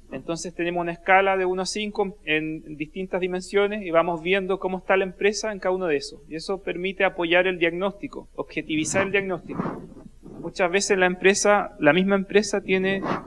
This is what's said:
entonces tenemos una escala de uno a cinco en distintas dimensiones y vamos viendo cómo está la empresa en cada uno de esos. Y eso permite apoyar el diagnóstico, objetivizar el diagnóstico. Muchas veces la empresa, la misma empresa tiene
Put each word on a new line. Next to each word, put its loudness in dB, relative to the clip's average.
entonces -8
tenemos -2
una -4
escala 4
de 2
uno 0
a -2
cinco -4
en -4
distintas -6
dimensiones 0
y -6
vamos 2
viendo 0
cómo -2
está 2
la 2
empresa -2
en -8
cada 0
uno -2
de 2
esos. -8
Y -10
eso -6
permite -2
apoyar 2
el -2
diagnóstico, -4
objetivizar -2
el -4
diagnóstico. -4
Muchas -2
veces 2
la 6
empresa, 2
la 6
misma 4
empresa 0
tiene 0